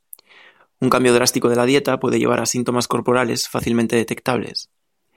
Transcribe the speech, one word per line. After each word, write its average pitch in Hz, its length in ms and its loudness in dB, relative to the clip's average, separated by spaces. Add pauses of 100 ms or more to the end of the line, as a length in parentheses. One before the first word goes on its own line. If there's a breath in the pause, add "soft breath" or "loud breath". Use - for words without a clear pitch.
(800 soft breath)
Un 127 120 0
cambio 127 220 4
drástico 120 360 2
de 120 80 2
la 123 100 2
dieta 131 320 2
puede 120 220 0
llevar 120 200 0
a 117 60 -4
síntomas 123 400 -2
corporales 123 640 -2
fácilmente 117 480 -2
detectables. - 720 -4 (460 soft breath)